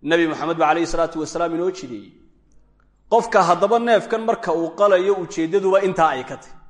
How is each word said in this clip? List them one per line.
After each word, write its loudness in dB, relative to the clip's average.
Nabi 2
Muxamed -4
baa 2
alayhi 0
salaatu -4
wasalaam -4
inoo -2
jideeyey. -14
Qofka 2
haddaba 2
neefkan 0
marka -2
uu -2
qalayo, 4
ujeeddaduba 0
intaa 2
ay -6
ka -12
tahay. -20